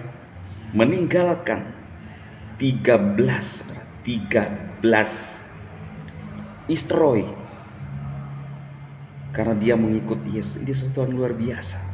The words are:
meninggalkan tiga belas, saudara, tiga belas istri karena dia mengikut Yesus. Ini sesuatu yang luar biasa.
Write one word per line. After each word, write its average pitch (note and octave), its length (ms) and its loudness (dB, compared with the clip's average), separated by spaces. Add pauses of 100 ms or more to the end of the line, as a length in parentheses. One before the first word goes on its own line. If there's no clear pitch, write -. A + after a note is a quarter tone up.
(680)
meninggalkan F3 960 4 (960)
tiga A#2+ 320 4
belas, G#2+ 720 2
saudara, - 160 -14 (240)
tiga G#2+ 480 2 (320)
belas - 560 4 (1300)
istri D3+ 560 4 (2000)
karena A2 240 2
dia A2+ 160 4
mengikut A2 560 2
Yesus. G#2 320 -4
Ini C3+ 160 -2
sesuatu C3 320 0
yang B2+ 160 0
luar A#2+ 80 0
biasa. A2+ 480 -4 (120)